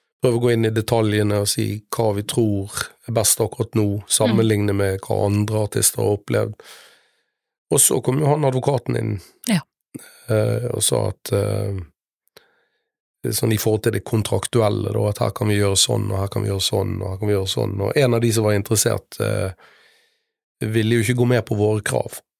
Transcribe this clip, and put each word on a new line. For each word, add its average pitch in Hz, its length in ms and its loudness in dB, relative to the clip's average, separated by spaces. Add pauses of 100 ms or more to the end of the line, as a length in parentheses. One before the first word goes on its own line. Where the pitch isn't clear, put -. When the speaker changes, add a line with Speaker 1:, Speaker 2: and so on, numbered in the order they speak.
(220)
Speaker 1:
Prøve 123 140 2
å 120 60 -4
gå 120 100 4
inn 113 140 2
i 110 40 0
detaljene 107 680 2
og 101 80 -2
si 104 420 -4
hva 117 240 0
vi 101 80 -4
tror 104 500 -2 (340)
er 120 60 -6
best 110 280 0
akkurat 110 340 -4
nå, 104 260 0
Speaker 2:
Mm. - 80 -12
Speaker 1:
sammenligne 110 680 2
med 98 260 0
hva 104 260 0
andre 104 360 0
artister 107 400 -2
har 104 160 2
opplevd. 107 360 -2 (1160)
Og 147 100 2
så - 220 2
kom 131 160 0
jo 151 80 0
han 147 180 2
advokaten 127 520 0
inn, 110 240 -4 (260)
Speaker 2:
Ja. 190 140 2 (680)
Speaker 1:
eh, 110 440 0
og - 100 -4
sa 107 260 0
at, - 240 -8
eh, 101 460 -2 (1600)
sånn 113 160 0
i 104 80 2
forhold 107 260 0
til 107 100 2
det 104 100 -6
kontraktuelle, 104 880 0
da, 107 160 0
at - 120 -4
her 107 140 0
kan 104 140 0
vi 101 80 2
gjøre 98 220 2
sånn, 107 320 0
og 98 100 -2
her 98 100 -4
kan 101 120 -2
vi 101 80 -2
gjøre 95 120 -2
sånn, 98 360 -2
og 95 100 -6
her 95 100 -8
kan 104 100 0
vi 104 60 2
gjøre 95 160 -2
sånn. 104 220 -2 (100)
Og - 140 0
en 123 180 4
av 113 80 0
de 117 80 4
som 110 140 2
var 104 100 4
interessert, 101 680 -2
eh, 101 260 -2 (1120)
ville 110 380 2
jo 110 60 2
ikke 123 160 0
gå 123 100 2
med 123 160 2
på 107 120 -2
våre 107 280 0
krav. - 340 -4 (200)